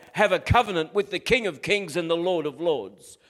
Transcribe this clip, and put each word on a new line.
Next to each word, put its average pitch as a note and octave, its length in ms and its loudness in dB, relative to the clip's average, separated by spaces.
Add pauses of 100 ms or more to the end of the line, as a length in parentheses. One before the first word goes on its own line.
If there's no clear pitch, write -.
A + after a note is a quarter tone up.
(120)
have G3+ 180 4
a F#3 80 2
covenant G3 540 2
with G3+ 180 -2
the F3 100 -4
King A#3 260 0
of D3+ 160 -6
Kings F#3 340 -2
and E3 140 -2
the E3 60 2
Lord E3+ 300 0
of C#3 140 -8
Lords. C#3 560 -4 (140)